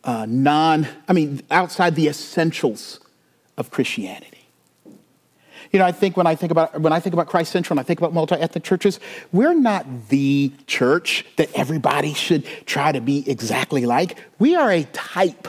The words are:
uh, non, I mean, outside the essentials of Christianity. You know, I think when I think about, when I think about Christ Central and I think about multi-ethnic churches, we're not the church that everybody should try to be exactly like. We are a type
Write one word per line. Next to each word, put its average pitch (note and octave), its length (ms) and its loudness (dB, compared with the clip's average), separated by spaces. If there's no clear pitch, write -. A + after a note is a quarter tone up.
uh, A2+ 240 -4
non, D3+ 580 2
I F#3 60 2
mean, D3+ 260 0
outside F3 440 0
the D#3 140 2
essentials - 920 -4
of - 140 -8
Christianity. - 640 -6
You F#3+ 80 4
know, F#3 40 6
I F3+ 80 4
think F#3+ 240 0
when F3 120 4
I D#3+ 80 2
think E3+ 160 -2
about, D#3+ 280 0
when D#3 120 4
I E3 80 2
think F3 120 -4
about E3+ 140 0
Christ E3+ 240 0
Central F3 240 -2
and C#3 60 0
I - 20 -6
think F3 160 -2
about E3 160 -2
multi-ethnic E3 480 -2
churches, F#3+ 380 0
we're B3+ 200 4
not A3 320 2
the C#3 420 2
church - 600 0
that D#3 180 0
everybody C#3+ 600 -2
should - 320 0
try C#3+ 260 0
to C3 80 -2
be C#3 280 -2
exactly B2 560 -2
like. B2+ 320 0
We D4 160 6
are C#4+ 160 4
a E3+ 140 2
type - 640 -4